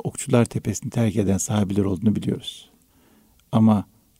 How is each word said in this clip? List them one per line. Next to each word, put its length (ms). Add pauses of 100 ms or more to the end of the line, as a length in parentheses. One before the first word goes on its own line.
Okçular 420
Tepesi'ni 440
terk 260
eden 220
sahabiler 460
olduğunu 320
biliyoruz. 540 (840)
Ama 340 (340)